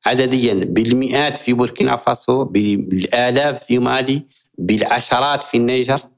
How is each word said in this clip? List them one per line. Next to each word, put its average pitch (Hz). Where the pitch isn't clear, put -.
عدديا 123
بالمئات 120
في -
بوركينا 123
فاسو، 127
بالآلاف 104
في 123
مالي، 135
بالعشرات 120
في -
النيجر 127